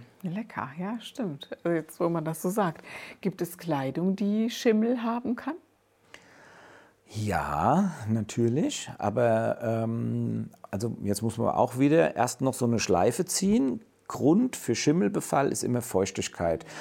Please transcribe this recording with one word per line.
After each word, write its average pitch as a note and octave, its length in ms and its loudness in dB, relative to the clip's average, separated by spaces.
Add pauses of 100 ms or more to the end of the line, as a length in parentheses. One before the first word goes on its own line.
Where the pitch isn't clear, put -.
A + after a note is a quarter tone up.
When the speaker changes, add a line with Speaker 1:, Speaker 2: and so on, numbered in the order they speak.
(220)
Speaker 1:
Lecker, F#3 480 -6 (100)
ja, G3+ 220 -4
stimmt. F3+ 500 -8
Also - 240 -4
jetzt, D#3 240 -6
wo E3+ 80 2
man E3+ 160 0
das D#3+ 180 -6
so F3+ 80 0
sagt. F#3+ 360 -2 (340)
Gibt - 220 -4
es F3 160 -6
Kleidung, D#3+ 580 0
die G#3 360 0
Schimmel A3+ 520 2
haben A#3+ 320 -2
kann? C#4 200 -8 (1500)
Speaker 2:
Ja, G#2 840 0 (180)
natürlich. A#2 880 0
Aber, A2+ 640 2
ähm, A2+ 880 -2 (220)
also G#2+ 320 -4
jetzt G2+ 180 0
muss A2+ 160 -2
man A2+ 120 2
auch A2 280 2
wieder D3 380 4
erst - 260 0
noch C3 120 2
so - 120 -2
eine A#2 140 2
Schleife G2+ 460 4
ziehen. A3+ 560 2 (260)
Grund E3+ 480 4
für - 200 -2
Schimmelbefall D3+ 760 2
ist - 120 -4
immer A#2+ 180 0
Feuchtigkeit. F#2 800 -2 (180)